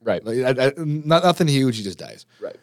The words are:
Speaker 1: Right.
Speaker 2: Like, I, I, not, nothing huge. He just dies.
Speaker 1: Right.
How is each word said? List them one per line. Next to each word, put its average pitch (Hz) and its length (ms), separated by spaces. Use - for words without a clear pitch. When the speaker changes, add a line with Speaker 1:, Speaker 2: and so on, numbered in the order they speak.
Speaker 1:
Right. 104 240
Speaker 2:
Like, 127 340
I, 131 80
I, 139 100
not, 156 460
nothing 175 240
huge. 135 300
He 110 60
just 98 160
dies. 55 260
Speaker 1:
Right. - 240